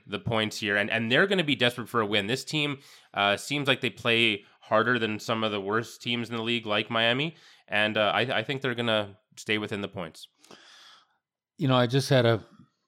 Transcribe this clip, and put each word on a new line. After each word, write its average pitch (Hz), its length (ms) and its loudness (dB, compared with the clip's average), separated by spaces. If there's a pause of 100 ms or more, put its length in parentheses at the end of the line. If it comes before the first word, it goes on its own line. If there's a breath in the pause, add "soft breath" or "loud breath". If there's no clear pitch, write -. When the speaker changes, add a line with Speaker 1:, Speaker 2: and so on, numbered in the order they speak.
Speaker 1:
the 101 120 -6
points 110 400 -2
here, 101 180 0
and, 101 140 0
and 113 220 -2
they're 160 140 4
gonna 190 180 0
be 147 100 0
desperate 120 340 -2
for 120 120 -2
a 107 60 0
win. 101 200 0
This 127 180 -4
team, 147 340 -4 (360 loud breath)
uh, 101 220 2
seems 139 320 -4
like 127 140 2
they 120 80 -2
play 117 540 0 (160 soft breath)
harder 113 380 2
than 107 220 -2
some 113 240 -2
of 110 80 0
the 104 80 -2
worst 107 420 -4
teams 120 260 -4
in 117 80 -8
the 113 60 -6
league, 113 240 -2
like 107 240 0
Miami, 120 460 0 (320 soft breath)
and, 107 280 0
uh, 104 180 2
I, 107 240 0
I 110 40 0
think 131 200 -6
they're 127 120 -2
gonna 107 420 0 (200)
stay 107 220 -2
within 104 220 -6
the 98 80 -6
points. 90 380 -12 (1300 loud breath)
Speaker 2:
You 156 100 0
know, 131 80 4
I 123 100 6
just 131 240 0
had 127 160 6
a 117 180 2 (440)